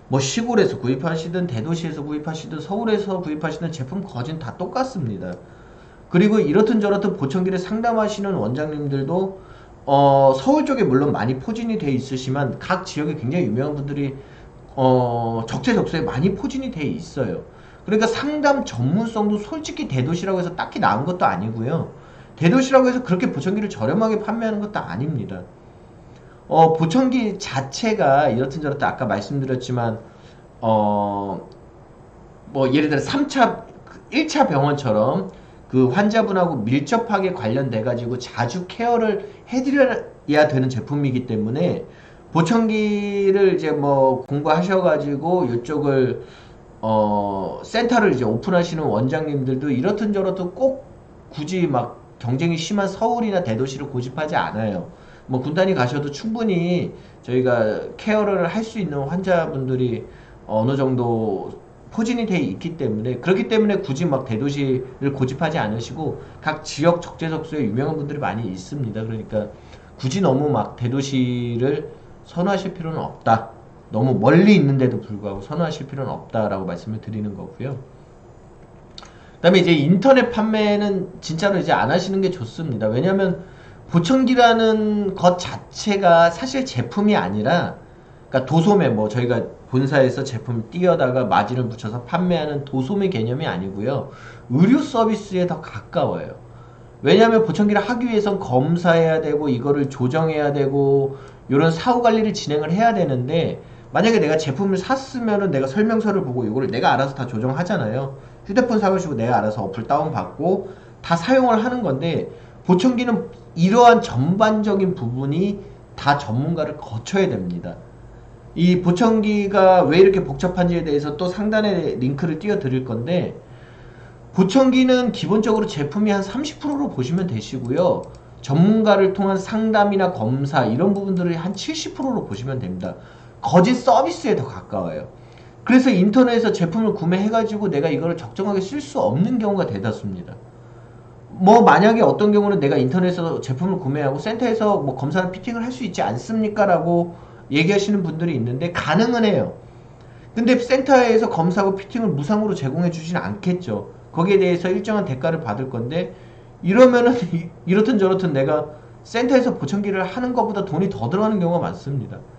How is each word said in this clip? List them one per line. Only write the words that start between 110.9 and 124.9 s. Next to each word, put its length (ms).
다 140
사용을 480
하는 200
건데, 460
보청기는 600
이러한 460
전반적인 920
부분이 640
다 220
전문가를 600
거쳐야 500
됩니다. 480
이 260
보청기가 1000
왜 160
이렇게 240
복잡한지에 600
대해서 340
또 100
상단에 680
링크를 440
띄워드릴 460
건데, 500
보청기는 800